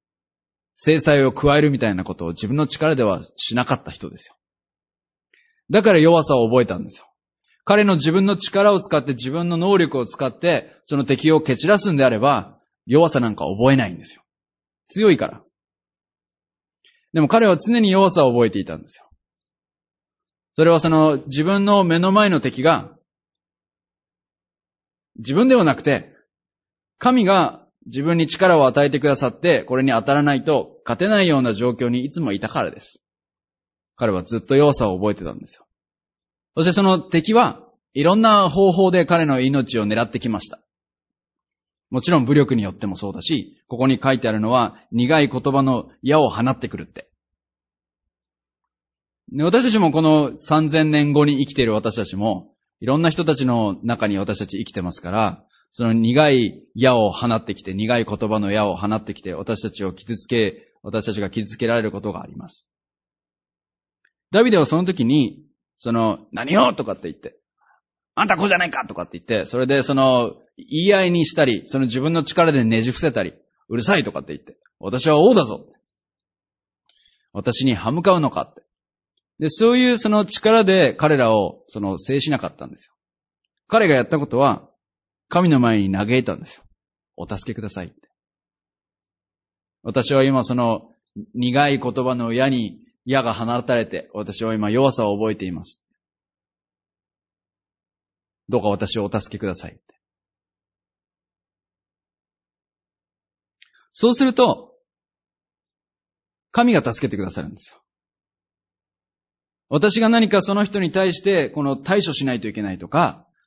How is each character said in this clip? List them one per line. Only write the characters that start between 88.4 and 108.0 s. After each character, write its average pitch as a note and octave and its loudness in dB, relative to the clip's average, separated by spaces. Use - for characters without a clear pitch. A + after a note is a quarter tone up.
「私 B2+ -2
は C3+ 4
今 C3+ 2
そ B2 -6
の、 A#2 -4
苦 B2+ 0
い C#3 -2
言 B2 -6
葉 B2+ -2
の A#2+ -6
矢 C3 0
に、 A#2 -6
矢 C3 -2
が A#2 -2
放 A#2 -4
た B2 -2
れ A2+ 0
て、 - -12
私 G#2 -10
は A2+ -4
今 G#2 -2
弱 B2+ 2
さ A2 -2
を G2+ -2
覚 G#2+ -2
え G2+ -10
て G2 -8
い F2+ -8
ま E2+ -12
す。 - -20
ど A2+ -2
う - -6
か G#2 -2
私 G2+ -4
を G2+ -4
お G2 -6
助 G#2 -8
け G2+ -12
く G#2+ -8
だ F#2 -6
さ F2 -16
い」 - -20
っ - -20
て。 - -20
そ A#3 0
う A#3+ 2
す C4+ 2
る B3+ 2
と、 - 0
神 A#3+ 2
が D#3+ 2
助 A#2+ -4
け - -4
て - -8
く F#2+ -6
だ F#2 -8
さ F2 -10
る D2 -12
ん - -16
で - -20
す - -20
よ。 - -20